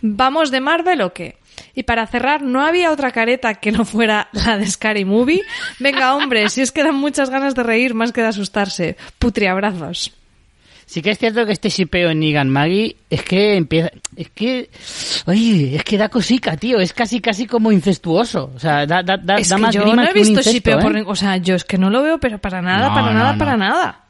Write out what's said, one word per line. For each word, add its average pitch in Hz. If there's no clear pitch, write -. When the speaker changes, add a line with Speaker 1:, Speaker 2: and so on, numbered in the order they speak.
Speaker 1:
¿Vamos 262
de 254
Marvel 330
o 180
qué?". -
Y 254
para 226
cerrar, 269
¿no 269
había 339
otra 277
careta 233
que 208
no 220
fuera 214
la 208
de 208
Scary 208
Movie? 247
Venga, 269
hombre, 233
si 247
es 254
que 311
dan 302
muchas 277
ganas 269
de 254
reír 233
más 226
que 240
de 226
asustarse. 196
Putri, 220
abrazos. 185
Speaker 2:
Sí -
que 196
es 214
cierto 226
que 208
este 190
shipeo 175
en 160
Negan 147
Maggie 165
es -
que 202
empieza, 165
es 170
que, 247
oye, 175
es -
que 214
da 208
cosica, 220
tío, 233
es 185
casi, 226
casi 226
como 226
incestuoso, 170
o 127
sea, 147
da, 170
da, 185
da, 190
Speaker 1:
Es 208
Speaker 2:
da 190
Speaker 1:
que 202
Speaker 2:
más 226
Speaker 1:
yo 202
Speaker 2:
grima 233
Speaker 1:
no 320
he 381
Speaker 2:
que 403
un 415
Speaker 1:
visto 220
Speaker 2:
incesto, 220
Speaker 1:
shipeo 226
Speaker 2:
¿eh? -
Speaker 1:
por 214
nin-, 214
o 196
sea, 190
yo 185
es 175
que -
no 185
lo 247
veo, 311
pero 220
para 185
nada, 185
Speaker 2:
No, -
Speaker 1:
para -
Speaker 2:
no, 220
Speaker 1:
nada, 254
Speaker 2:
no. -
Speaker 1:
para 294
nada. 220